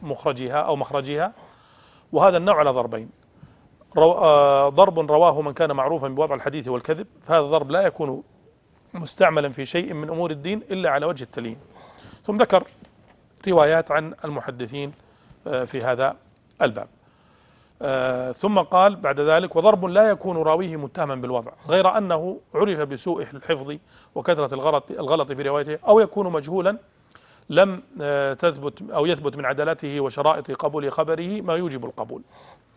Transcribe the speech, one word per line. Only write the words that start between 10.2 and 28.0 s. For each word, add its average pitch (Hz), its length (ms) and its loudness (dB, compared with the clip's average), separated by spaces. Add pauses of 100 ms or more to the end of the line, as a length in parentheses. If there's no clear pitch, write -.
الدين 165 400 -8
إلا 185 200 -2
على 143 160 -2
وجه 151 160 -6
التليين." 120 360 -12 (640)
ثم 214 120 -4
ذكر 214 280 2 (840)
روايات 160 420 6
عن 156 240 -2 (100)
المحدثين، 139 680 -8 (540)
آه، 127 180 -2
في 123 180 -8
هذا 127 340 -2 (460)
الباب. 110 260 -2 (960)
آه، 127 500 -2
ثم 202 260 -2
قال 185 380 4
بعد 139 240 -2
ذلك: 160 360 2
"وضرب 190 280 4
لا 202 260 4
يكون 190 260 -4
راويه 160 400 0
متهما 143 380 -6
بالوضع، 123 360 -6 (180)
غير 185 300 4
أنه 180 420 -4 (140)
عرف 180 260 0
بسوء 147 420 -6
الحفظ 143 540 -8 (380)
وكثرة 151 400 -2
الغلط، 143 360 -2
الغلط 143 420 -2
في 135 100 -8
روايته، 147 360 -4 (100)
أو 214 120 8
يكون 196 320 -2
مجهولا 175 460 -2 (720)
لم، 185 320 4 (180)